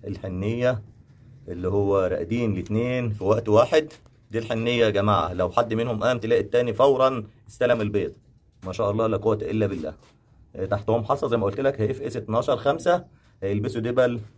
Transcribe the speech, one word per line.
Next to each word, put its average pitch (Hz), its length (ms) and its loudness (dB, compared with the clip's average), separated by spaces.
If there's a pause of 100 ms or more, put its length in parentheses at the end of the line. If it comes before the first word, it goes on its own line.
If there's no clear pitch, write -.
الحنية 107 720 -2 (640)
اللي 90 200 -6
هو 98 300 2 (140)
راقدين 110 420 -2
الاتنين 113 560 -2
في 104 140 -6
وقت 107 260 0
واحد، 135 380 6 (440)
دي 107 60 -4
الحنية 117 480 0
يا 107 40 4
جماعة، 98 440 2
لو 90 180 0
حد 113 220 0
منهم 113 300 -2
قام 120 160 0
تلاقي 113 220 2
التاني 120 320 0
فورا 131 500 4 (260)
استلم 123 320 0
البيض، 104 320 -2 (500)
ما 92 100 -8
شاء 101 180 -2
الله 110 160 0
لا 104 100 0
قوة 104 240 0
إلا 107 260 -2
بالله. 80 260 -6 (640)
آه، 95 100 -6
تحتهم 107 380 0
حصى 139 260 -2
زي 117 80 2
ما 110 80 0
قلت 101 140 -2
لك، 135 220 0
هيفقس 107 340 -4
اتناشر 117 420 -2
خمسة، 165 460 0 (400)
هيلبسوا 107 380 -2
دبل 120 380 2 (180)